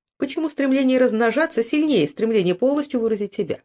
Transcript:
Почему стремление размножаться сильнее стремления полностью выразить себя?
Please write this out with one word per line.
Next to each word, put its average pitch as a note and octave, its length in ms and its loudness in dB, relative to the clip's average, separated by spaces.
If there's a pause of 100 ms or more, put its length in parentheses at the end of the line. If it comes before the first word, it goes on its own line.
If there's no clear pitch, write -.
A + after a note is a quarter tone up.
(160)
Почему D#4 320 -4
стремление C4 500 2
размножаться A#3 640 0
сильнее C#4 460 0
стремления G3+ 460 0
полностью C#4+ 440 -2
выразить G#3+ 360 -4
себя? - 300 -6